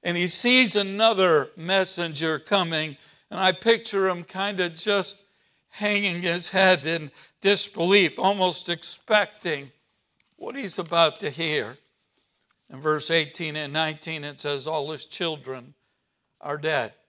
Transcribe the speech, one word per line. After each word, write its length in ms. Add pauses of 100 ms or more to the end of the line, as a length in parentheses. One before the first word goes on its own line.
And 120
he 120
sees 480
another 800
messenger 840
coming, 560 (360)
and 80
I 140
picture 540
him 160
kind 360
of 160
just 400 (540)
hanging 520
his 280
head 360
in 260 (300)
disbelief, 760
almost 480
expecting 1040 (640)
what 200
he's 240
about 400
to 100
hear. 480 (920)
In 120
verse 300
eighteen 440
and 160
nineteen, 520
it 180
says, 260
"All 240
his 140
children 680 (680)
are 160
dead." 360 (160)